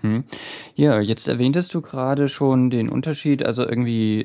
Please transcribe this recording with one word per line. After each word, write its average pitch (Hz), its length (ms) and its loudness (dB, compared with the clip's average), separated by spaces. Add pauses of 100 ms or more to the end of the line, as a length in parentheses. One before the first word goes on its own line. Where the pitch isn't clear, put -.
Hm. 110 240 -2 (500)
Ja, 143 240 4
jetzt 104 300 -2
erwähntest 135 460 0
du 170 60 -2
gerade 139 480 -2
schon 131 420 2
den 117 180 0
Unterschied, 143 580 0
also 120 160 -2
irgendwie, 113 640 0